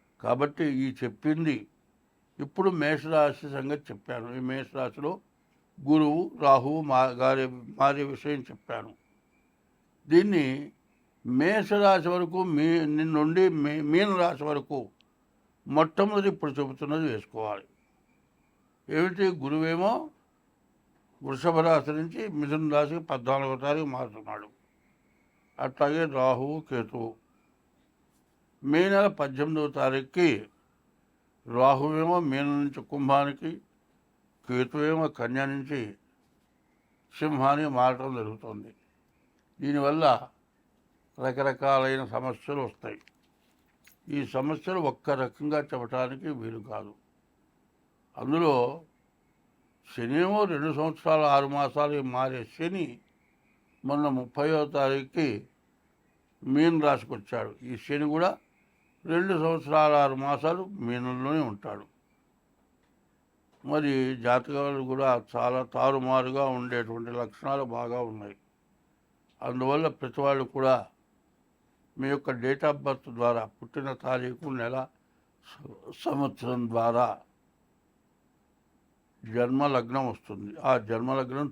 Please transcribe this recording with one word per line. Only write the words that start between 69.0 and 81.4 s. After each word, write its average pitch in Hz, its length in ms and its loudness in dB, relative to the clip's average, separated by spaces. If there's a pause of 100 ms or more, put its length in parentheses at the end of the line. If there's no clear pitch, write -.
అందువల్ల 127 460 0
ప్రతి 127 320 -8
వాళ్ళు 139 240 2 (100)
కూడా 131 200 4 (1200)
మీ 131 120 -4
యొక్క 143 220 -2 (120)
date 139 260 0
of 147 160 0
birth 135 220 -4 (120)
ద్వారా 120 240 2 (120)
పుట్టిన 135 380 -10
తారీఖు, 127 520 -6 (140)
నెల, 120 180 -4 (680)
స-, - 480 -20 (100)
సంవత్సరం 127 560 -4 (120)
ద్వారా 117 340 2 (2250)
జన్మ 120 420 0
లగ్నం 131 440 0
వస్తుంది. 104 400 -12 (180)
ఆ 131 40 6 (180)
జన్మ 120 280 -2
లగ్నం 135 340 -4